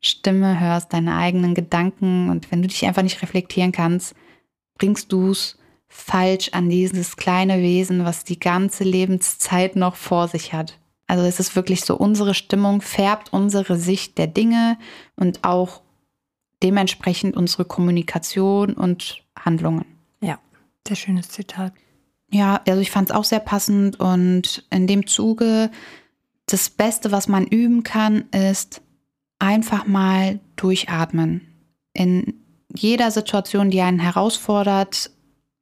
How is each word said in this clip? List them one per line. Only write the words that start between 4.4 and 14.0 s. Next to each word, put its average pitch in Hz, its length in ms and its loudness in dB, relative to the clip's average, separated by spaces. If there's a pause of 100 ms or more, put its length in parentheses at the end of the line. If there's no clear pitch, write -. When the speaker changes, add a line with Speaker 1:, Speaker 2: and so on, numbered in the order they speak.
Speaker 1:
bringst 202 340 0
du's 190 460 0 (300)
falsch 185 680 0
an 175 160 0
dieses 180 460 0
kleine 185 460 2
Wesen, 180 420 2
was 170 200 -4
die 175 160 -6
ganze 185 440 -2
Lebenszeit 185 920 0
noch 180 200 0
vor 175 320 0
sich 170 260 -8
hat. 160 240 -8 (300)
Also 180 160 2
es 180 160 0
ist - 160 -4
wirklich 185 300 0
so, - 100 0
unsere 208 380 2
Stimmung 202 480 0
färbt 202 500 -2
unsere 196 460 0
Sicht 180 400 -4